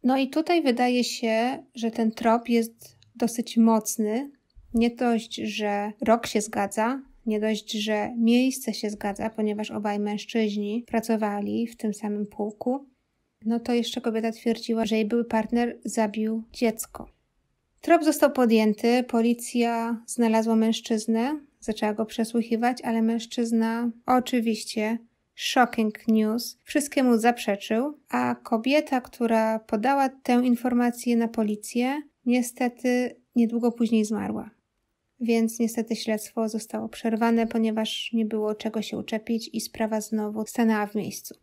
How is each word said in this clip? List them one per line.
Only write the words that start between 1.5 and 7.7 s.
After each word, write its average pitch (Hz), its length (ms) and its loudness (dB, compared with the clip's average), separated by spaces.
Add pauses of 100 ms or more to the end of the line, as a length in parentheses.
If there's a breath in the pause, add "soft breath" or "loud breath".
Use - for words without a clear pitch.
że 226 160 -2
ten 226 220 0
trop 233 360 2
jest 226 500 -2 (180)
dosyć 233 400 -2
mocny. 226 760 2 (440)
Nie 233 160 4
dość, 233 440 -2
że 208 680 -4
rok 226 260 4
się 214 140 0
zgadza, 220 640 -2 (240)
nie 214 140 0
dość, 214 320 -2